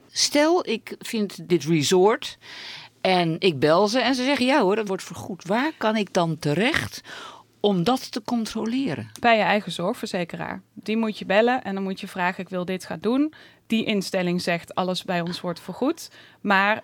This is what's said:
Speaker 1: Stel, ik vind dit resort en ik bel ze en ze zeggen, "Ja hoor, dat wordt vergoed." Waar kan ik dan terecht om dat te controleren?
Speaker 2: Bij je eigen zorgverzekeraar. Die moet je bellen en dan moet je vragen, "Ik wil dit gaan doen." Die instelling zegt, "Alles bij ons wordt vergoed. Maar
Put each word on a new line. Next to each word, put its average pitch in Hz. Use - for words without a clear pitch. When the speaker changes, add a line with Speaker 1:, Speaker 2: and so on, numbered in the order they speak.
Speaker 1:
Stel, 311
ik -
vind 185
dit 170
resort 170
en 175
ik 165
bel 160
ze 226
en 247
ze 247
zeggen, 254
"Ja 269
hoor, 196
dat 214
wordt 190
vergoed." -
Waar 247
kan 220
ik 214
dan 165
terecht 165
om 196
dat 247
te 247
controleren? 220
Speaker 2:
Bij 233
je 208
eigen 185
zorgverzekeraar. 180
Die -
moet 220
je 190
bellen 220
en 196
dan 196
moet 190
je 202
vragen, 185
"Ik 175
wil 180
dit 185
gaan 175
doen." 269
Die 220
instelling 185
zegt, 170
"Alles 185
bij 175
ons 170
wordt 175
vergoed. -
Maar 202